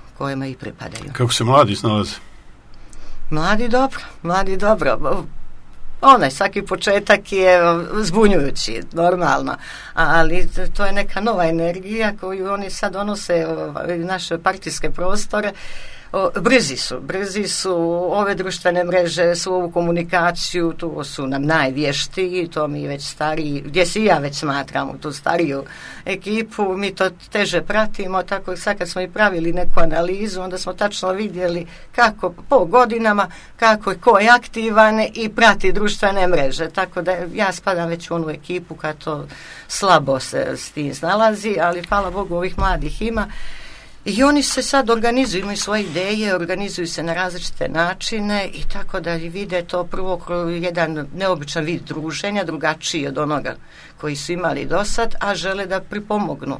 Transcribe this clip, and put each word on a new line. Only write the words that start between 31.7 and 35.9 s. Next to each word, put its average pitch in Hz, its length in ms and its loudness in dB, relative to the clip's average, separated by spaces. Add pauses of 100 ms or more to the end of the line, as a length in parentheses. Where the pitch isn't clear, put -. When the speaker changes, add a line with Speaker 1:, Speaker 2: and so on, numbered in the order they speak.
Speaker 1:
kako 214 380 2 (160)
po 247 160 6
godinama, 214 640 4 (260)
kako 220 360 2
je 180 60 -4
ko 208 220 6
je 220 100 6
aktivan 220 680 4 (140)
i 220 220 -4
prati 226 360 6
društvene 196 560 2